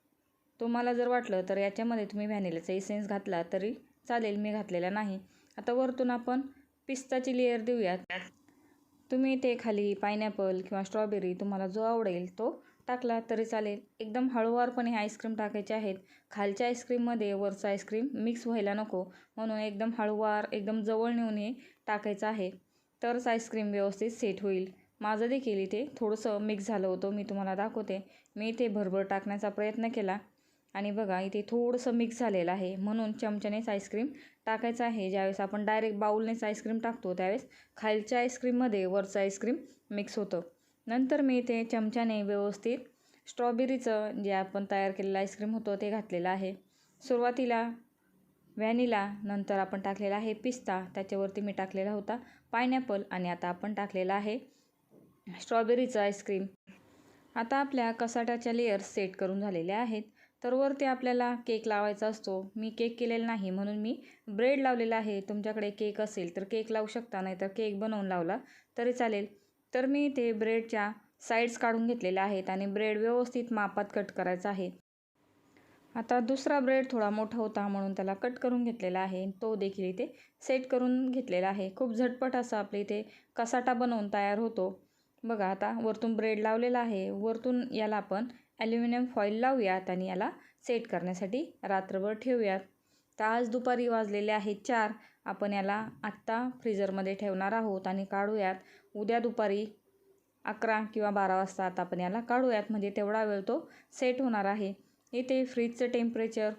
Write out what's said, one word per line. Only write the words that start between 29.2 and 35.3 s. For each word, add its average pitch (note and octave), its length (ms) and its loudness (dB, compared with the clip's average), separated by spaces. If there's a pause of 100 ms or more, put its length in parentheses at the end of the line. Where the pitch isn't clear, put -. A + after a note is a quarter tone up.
प्रयत्न G#3+ 400 -2
केला G3+ 280 0 (560)
आणि G3+ 160 -4
बघा, G3 300 0
इथे G3 280 -2
थोडंसं A#3+ 460 2
मिक्स A3+ 240 2
झालेलं F#3+ 340 4
आहे, F#3+ 240 0
म्हणून G#3+ 360 0
चमच्यानेच G#3+ 560 -2
आईस्क्रीम G#3 380 0 (400)
टाकायचं A#3 380 0
आहे. A3+ 260 0
ज्यावेळेस G3 300 2